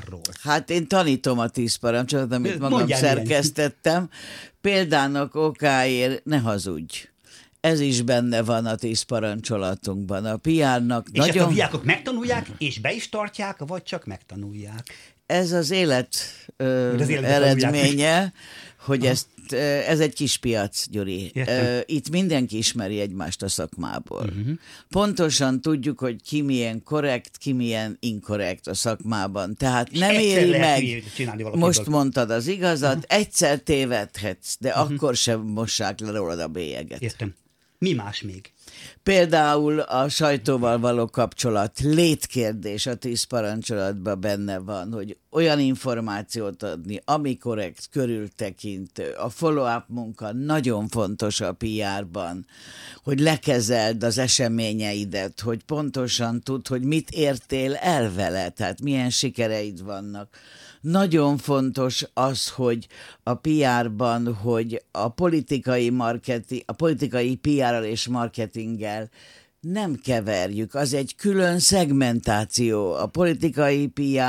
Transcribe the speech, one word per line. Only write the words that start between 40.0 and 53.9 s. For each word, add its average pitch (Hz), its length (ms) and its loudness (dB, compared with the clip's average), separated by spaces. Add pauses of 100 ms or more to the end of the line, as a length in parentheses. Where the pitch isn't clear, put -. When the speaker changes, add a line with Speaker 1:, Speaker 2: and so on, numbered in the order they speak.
Speaker 2:
sajtóval 135 680 2
való 120 280 2
kapcsolat, 110 760 0
létkérdés 127 1080 0
a 123 80 -2
tíz 120 280 -4
parancsolatban 104 960 -2
benne 101 380 -2
van, 95 340 -8
hogy 104 240 -10 (140)
olyan 151 300 2
információt 113 1040 -2
adni, 90 420 -8
ami 143 320 0
korrekt, 107 540 -6
körültekintő. 104 1200 -6
A 117 180 -6
follow-up 131 580 0
munka 113 440 -8
nagyon 123 560 0
fontos 104 520 -2
a 92 120 -2
P 90 120 -8 (360)
R-ban, 92 460 -8 (560)
hogy 139 180 0
lekezeld 120 840 2